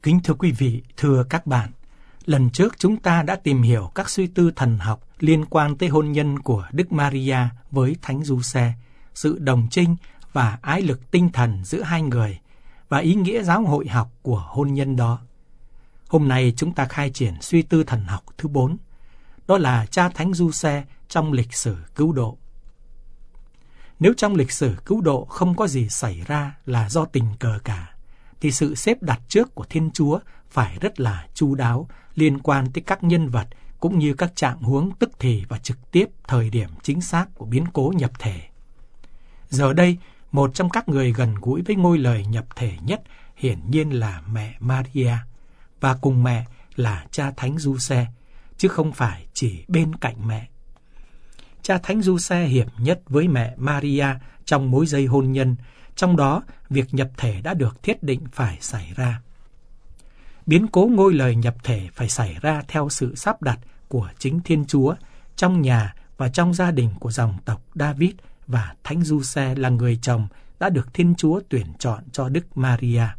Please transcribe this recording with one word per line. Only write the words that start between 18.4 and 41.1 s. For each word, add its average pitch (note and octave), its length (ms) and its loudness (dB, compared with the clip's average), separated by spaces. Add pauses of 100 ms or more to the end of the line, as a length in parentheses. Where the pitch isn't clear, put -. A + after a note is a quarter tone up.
bốn, C#3+ 280 0 (680)
đó F#3+ 120 6
là B2 280 2
Cha F3+ 220 2
Thánh F3+ 260 -2
Giuse D#3 500 0 (240)
trong D#3 240 0
lịch A#2+ 220 0
sử G#2+ 220 -4 (180)
cứu D#3 180 2
độ. A#2 260 -4 (1600)
Nếu F#3 160 8
trong G#3 180 2
lịch C#3+ 180 2
sử A#2 240 -2 (100)
cứu G#3+ 140 0
độ C#3 240 0
không F3+ 320 0
có G#3+ 100 0
gì C3 220 0
xảy F#2 380 -6
ra C#3+ 300 -4 (100)
là A#2 220 0
do D#3 160 0
tình B2+ 220 0 (120)
cờ A2 260 -2
cả, F2 260 -6 (500)
thì D3 120 0
sự D3 220 0
xếp G#3+ 280 0
đặt C3 260 0
trước F3+ 260 2
của A2 100 -10
Thiên D#3+ 300 -2
Chúa D3+ 240 2 (320)
phải F#2+ 300 -2
rất G3 200 -6
là G2+ 340 -4
chu C#3 200 0
đáo, B2+ 340 -2 (260)
liên D#3 240 2
quan C3+ 340 0
tới E3 140 -6
các F#3+ 180 -2
nhân E3+ 240 4
vật A#2+ 200 -2 (320)
cũng F3+ 180 0
như D3 160 2
các F3 220 -4
trạng B2+ 220 -2
huống C#3 360 0
tức - 240 0
thì A2+ 300 0
và A2 100 -6
trực - 320 -10
tiếp G3 180 4 (200)
thời A2+ 220 2
điểm G#2+ 180 -2 (140)
chính D3+ 180 -2
xác F3 340 0
của - 120 -14
biến B2 260 0
cố C#3+ 240 0
nhập C3 220 0
thể. F#2 220 -6 (1080)
Giờ C3+ 240 2
đây, F3 240 4 (360)
một C#3 220 2
trong F3+ 160 0
các A3+ 180 -2
người C3 240 2